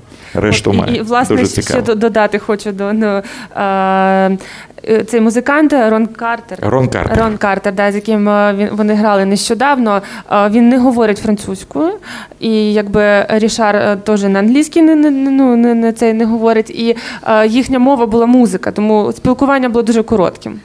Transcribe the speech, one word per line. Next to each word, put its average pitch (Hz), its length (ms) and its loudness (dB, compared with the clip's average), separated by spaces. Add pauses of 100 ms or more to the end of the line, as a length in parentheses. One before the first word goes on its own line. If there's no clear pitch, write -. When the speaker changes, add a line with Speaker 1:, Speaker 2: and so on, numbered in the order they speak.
(360)
Speaker 1:
Решту 104 340 0
Speaker 2:
От 101 60 2
і, - 20 2
Speaker 1:
маю. - 180 -2
Speaker 2:
і, - 60 -4
власне, 240 340 0
Speaker 1:
Дуже 247 140 2
Speaker 2:
ще - 120 -4
Speaker 1:
цікаво. 247 240 -2
Speaker 2:
до-, 226 80 0
додати 208 440 0
хочу 208 340 -6
до, 202 200 -4
ну, 220 140 0
е, 190 1300 0 (500)
е, 220 180 2
цей 233 140 0
музикант 262 520 2
Рон 220 340 2
Картер. 226 560 -8
Speaker 1:
Рон 127 260 2
Картер. 113 300 -2
Speaker 2:
Рон 220 180 0
Картер, 196 380 -2
да, 202 180 0
з - 20 -2
яким, 208 340 0
е, 208 300 2
він, 208 140 0
вони 208 220 0
грали 208 300 2
нещодавно. 214 800 0 (300)
Е, 202 160 2
він 233 200 4
не 254 100 4
говорить 233 400 2
французькою, 214 760 -4 (480)
і 214 320 0
якби 208 560 2
Рішар, 214 480 0
е, 208 280 0
теж 214 180 0
на 196 160 0
англійській 269 440 2
не, 320 120 6
не, 302 160 4
не, 269 200 0
ну, 269 260 2
не, 233 180 2
не, 226 180 0
цей 226 200 0
не 226 120 0
говорить, 226 460 0
і, 226 260 -2 (320)
е, 220 180 4
їхня 247 320 0
мова 247 280 2
була 233 200 2
музика, 233 440 2
тому 214 460 0
спілкування 254 520 0
було 233 140 0
дуже 226 200 0
коротким. 214 640 -2